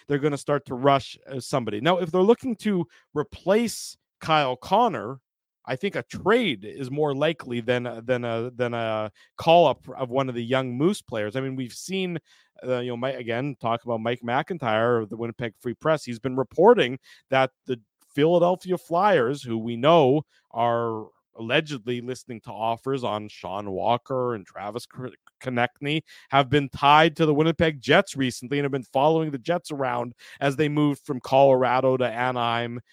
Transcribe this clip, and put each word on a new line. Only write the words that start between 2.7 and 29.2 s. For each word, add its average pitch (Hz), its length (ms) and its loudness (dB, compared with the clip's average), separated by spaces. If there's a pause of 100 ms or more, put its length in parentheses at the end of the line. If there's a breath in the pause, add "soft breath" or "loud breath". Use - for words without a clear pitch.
replace 190 840 -2 (260)
Kyle 147 340 2
Connor, 135 640 0 (480)
I 131 80 -4
think 196 200 -6
a 123 80 -4
trade 165 600 0
is 123 280 -10
more 143 240 -2
likely 139 440 -4
than, 120 460 -2
than 123 180 0
a, 117 320 -4
than 120 200 -2
a 110 360 -4 (240 soft breath)
call 165 320 6
up 127 300 -2
of 127 140 -6
one 131 180 0
of 120 60 -8
the 120 100 -6
young 127 320 -2
Moose 175 240 0
players. 107 340 -6
I 131 60 -4
mean, 131 140 -8
we've 127 180 -10
seen, 180 460 -6 (440 soft breath)
uh, 123 180 -2
you 123 100 -6
know, 120 60 -6
Mike, 131 180 -4
again, 123 440 -4
talk 117 240 -2
about 117 160 -4
Mike 120 220 -2
McIntyre 120 800 0
of 104 80 -8
the 113 80 -10
Winnipeg 117 420 -8
Free 120 140 -6
Press. 156 320 -2
He's 117 140 -10
been 127 160 -6
reporting 147 640 4 (320 soft breath)
that 131 180 4 (160)
the 123 160 -6 (320)
Philadelphia 175 640 2
Flyers, 160 640 2
who 117 160 -4
we 117 180 -6
know 147 460 6 (300)
are 117 560 -2 (300)
allegedly 123 640 -4
listening 120 400 -12
to - 100 -18
offers 117 540 -4
on 104 240 -4
Sean 98 440 -10
Walker 120 640 -2
and 95 100 -12
Travis 104 400 -12
K-, 127 260 -16 (300)
Konecny, 131 600 -4 (280 loud breath)
have 135 200 2
been 143 200 2
tied 151 480 6
to 165 80 2
the 151 80 4
Winnipeg 156 480 0
Jets 165 340 2
recently 131 420 -4
and 143 60 0
have 139 80 -2
been 135 120 -4
following 156 480 2